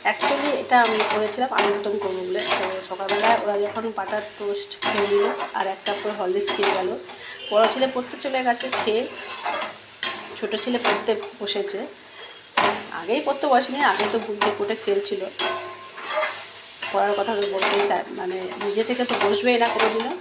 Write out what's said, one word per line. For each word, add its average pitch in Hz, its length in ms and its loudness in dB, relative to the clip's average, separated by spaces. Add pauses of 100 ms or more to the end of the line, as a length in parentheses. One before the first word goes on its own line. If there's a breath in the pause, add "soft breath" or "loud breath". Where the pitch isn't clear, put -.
Actually 277 560 2
এটা 247 220 6
আমি 220 180 4 (120)
করেছিলাম 214 420 0
আলুর 202 300 2
দম 208 140 -2
করবো 185 320 -2
বলে। 190 100 0
তো 190 500 0
সকালবেলা 202 540 2
ওরা 208 140 0
যখন 220 380 -2
বাটার 208 260 -4 (180)
টোস্ট 202 420 -4
খেয়ে 202 260 2
নিল 202 220 4 (240)
আর 196 140 0
এক 190 180 -4
কাপ 202 180 2
করে 208 100 -2
হরলিক্স 202 380 0
খেয়ে 196 220 2
গেল, 185 240 -2 (540 loud breath)
বড়ো 214 220 6
ছেলে 254 200 2
পড়তে 247 280 -6
চলে 262 220 -2
গেছে 247 280 2 (140)
খেয়ে, 220 220 2 (1300)
ছোটো 214 180 -2
ছেলে 240 200 0
পড়তে 208 380 2 (240)
বসেছে। 202 480 -2 (1040 loud breath)
আগেই 185 340 -2
পড়তে 285 220 0
বসেনি, 262 340 4
আগে 208 300 4
তো 226 80 2
বুঝে 208 380 0
কোটে 208 180 0 (100)
খেলছিল, 196 400 0 (1700)
পড়ার 202 220 4
কথা 202 220 0
তো 202 160 2
বলতেই 202 360 2
চায়, 190 220 0
মানে 185 260 -6
নিজে 202 480 -2
থেকে 247 220 0
তো 233 180 0
বসবেই 208 340 4
না 233 80 4
কোনোদিনও 226 560 0